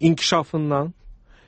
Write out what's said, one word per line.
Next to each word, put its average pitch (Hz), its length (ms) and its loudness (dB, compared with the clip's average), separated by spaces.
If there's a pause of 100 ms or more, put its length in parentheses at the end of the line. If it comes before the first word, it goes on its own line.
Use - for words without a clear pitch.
inkişafından, 156 920 0 (540)